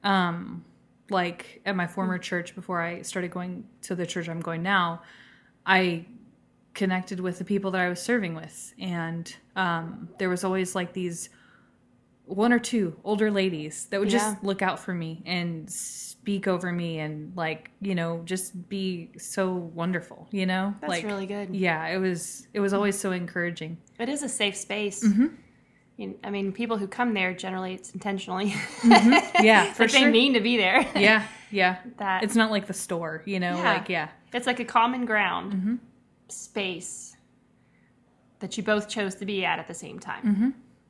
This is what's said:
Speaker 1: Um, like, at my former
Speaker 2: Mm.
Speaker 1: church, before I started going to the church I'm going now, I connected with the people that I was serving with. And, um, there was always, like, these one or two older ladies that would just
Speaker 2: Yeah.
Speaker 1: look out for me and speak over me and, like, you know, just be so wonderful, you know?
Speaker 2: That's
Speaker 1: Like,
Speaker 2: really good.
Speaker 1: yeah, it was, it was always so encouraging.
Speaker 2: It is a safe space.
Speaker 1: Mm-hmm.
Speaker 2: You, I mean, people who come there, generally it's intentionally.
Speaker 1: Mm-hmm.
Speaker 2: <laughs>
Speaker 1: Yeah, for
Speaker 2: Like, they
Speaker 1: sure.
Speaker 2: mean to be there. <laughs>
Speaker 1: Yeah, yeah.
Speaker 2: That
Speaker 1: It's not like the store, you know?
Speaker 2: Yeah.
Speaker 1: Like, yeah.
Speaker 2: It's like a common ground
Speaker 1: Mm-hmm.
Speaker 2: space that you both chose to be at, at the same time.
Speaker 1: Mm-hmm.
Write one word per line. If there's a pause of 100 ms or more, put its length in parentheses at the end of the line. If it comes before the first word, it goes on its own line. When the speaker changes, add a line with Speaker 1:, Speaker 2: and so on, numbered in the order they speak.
Speaker 1:
Um, (460)
like,
at
my
former
Speaker 2:
Mm.
Speaker 1:
church,
before
I
started
going (180)
to
the
church
I'm
going
now, (640)
I (680)
connected
with
the
people
that
I
was
serving
with.
And, (220)
um, (100)
there
was
always,
like,
these (960)
one
or
two
older
ladies
that
would
just
Speaker 2:
Yeah.
Speaker 1:
look
out
for
me
and
speak
over
me
and,
like, (120)
you
know,
just
be
so
wonderful,
you
know?
Speaker 2:
That's
Speaker 1:
Like,
Speaker 2:
really
good.
Speaker 1:
yeah,
it
was,
it
was
always
so
encouraging. (220)
Speaker 2:
It
is
a
safe
space.
Speaker 1:
Mm-hmm. (680)
Speaker 2:
You,
I
mean,
people
who
come
there,
generally
it's
intentionally.
Speaker 1:
Mm-hmm.
Speaker 2:
<laughs>
Speaker 1:
Yeah,
for
Speaker 2:
Like,
they
Speaker 1:
sure.
Speaker 2:
mean
to
be
there.
<laughs>
Speaker 1:
Yeah, (240)
yeah. (180)
Speaker 2:
That
Speaker 1:
It's
not
like
the
store,
you
know?
Speaker 2:
Yeah.
Speaker 1:
Like,
yeah. (240)
Speaker 2:
It's
like
a
common
ground
Speaker 1:
Mm-hmm. (540)
Speaker 2:
space (1200)
that
you
both
chose
to
be
at,
at
the
same
time.
Speaker 1:
Mm-hmm. (400)